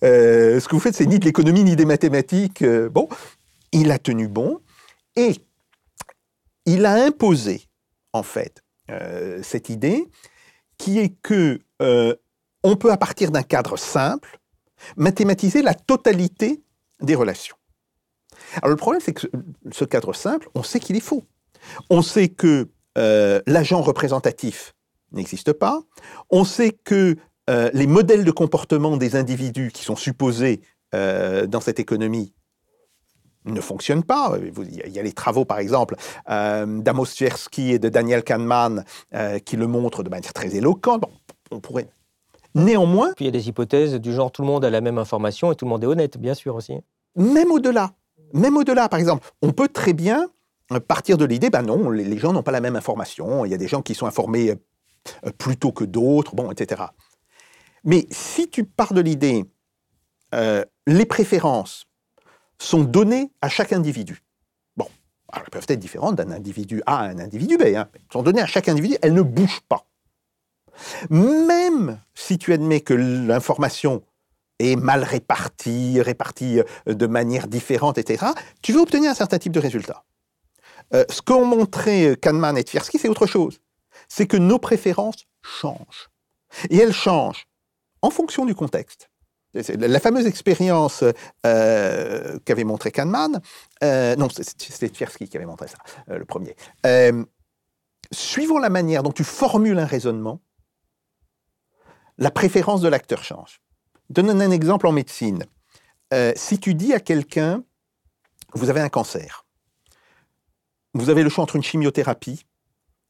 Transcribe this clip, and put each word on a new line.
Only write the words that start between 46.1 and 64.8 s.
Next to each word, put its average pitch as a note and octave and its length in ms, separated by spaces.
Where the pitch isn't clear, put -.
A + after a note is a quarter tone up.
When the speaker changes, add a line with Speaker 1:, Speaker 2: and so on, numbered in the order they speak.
Speaker 2:
bien B2 160
sûr C3 200
aussi. C3 260
Speaker 1:
même D4 320
au-delà, B3 420
même B3+ 240
au-delà, B3+ 320
par E3 120
exemple, E3+ 280
on D3 100
peut C#4 160
très - 240
bien, A3 380
euh, B2 80
partir - 380
de D3+ 60
l'idée, B2+ 260
ben C3 120
non, B2 280
les, G#2+ 140
les G#2 140
gens D3+ 140
n'ont F3 100
pas - 100
la B2+ 80
même B2 160
information, G#2+ 680
il G2 60
y F#2 40
a F#2 40
des F#2 100
gens C#3 140
qui A2+ 120
sont A#2+ 120
informés, A2 440
euh, G2+ 60
euh, B2 60
plus C3 240
tôt C3 160
que - 120
d'autres, B2+ 500
bon, A#2 160
et - 60
cetera. - 380
Mais E3 260
si - 380
tu - 160
pars - 280
de F#3 80
l'idée, C#3 440
euh, A2 300
les F#3 200
préférences E3+ 800
sont - 240
données G#3 480
à C#3+ 80
chaque - 240
individu. B2+ 500
Bon, - 120